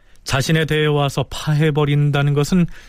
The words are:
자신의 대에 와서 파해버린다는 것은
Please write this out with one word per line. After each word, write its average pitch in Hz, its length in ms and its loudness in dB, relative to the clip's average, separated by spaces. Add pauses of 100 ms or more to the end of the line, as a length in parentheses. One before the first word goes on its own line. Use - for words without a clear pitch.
(240)
자신의 160 400 0
대에 151 220 0
와서 143 420 -2
파해버린다는 147 1040 0
것은 151 340 2 (220)